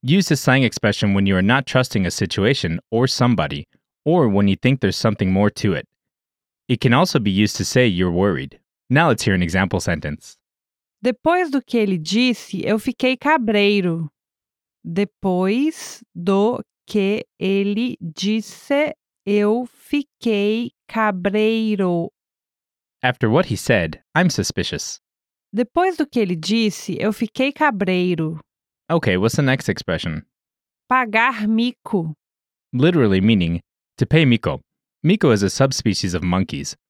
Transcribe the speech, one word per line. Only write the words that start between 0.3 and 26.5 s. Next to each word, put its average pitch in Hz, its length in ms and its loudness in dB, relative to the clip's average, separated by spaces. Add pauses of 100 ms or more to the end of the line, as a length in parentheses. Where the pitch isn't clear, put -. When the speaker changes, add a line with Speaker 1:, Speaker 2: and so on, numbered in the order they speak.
Speaker 1:
slang 135 200 2
expression 104 540 0
when 98 100 2
you 98 100 2
are 92 60 2
not 123 240 2
trusting 120 400 0
a 87 60 -2
situation 95 680 -2 (120)
or 120 160 2
somebody, 117 600 0 (380)
or 151 240 2
when 101 180 2
you 98 80 2
think 131 240 0
there's 98 160 0
something 101 360 0
more 101 180 4
to 101 240 -2
it. 69 140 -6 (800)
It 123 120 -2
can 120 140 -2
also 160 240 2
be 104 140 0
used 101 240 2
to 92 100 -4
say 127 220 2
you're 90 240 0
worried. 85 480 -2 (280)
Now 156 200 2
let's 120 160 0
hear 101 100 2
an 92 80 2
example 92 380 0
sentence. 76 580 -8 (680)
Speaker 2:
Depois 320 460 0
do 277 100 0
que 240 200 -4
ele 196 180 0
disse, 202 680 -2
eu 220 140 0
fiquei 254 400 -2
cabreiro. 208 920 0 (760)
Depois 196 1200 -2 (100)
do 196 480 0 (240)
que 202 400 -2 (140)
ele 202 600 -2
disse, 220 960 -4 (320)
eu 208 400 0
fiquei 226 1040 -4 (180)
cabreiro. 208 1200 0 (920)
Speaker 1:
After 127 260 0
what 139 200 2
he 110 80 -4
said, 87 480 -2 (100)
I'm 175 160 4
suspicious. - 680 -6 (520)
Speaker 2:
Depois 330 460 0
do 302 80 0
que - 140 -4
ele 180 160 0
disse, 196 640 -2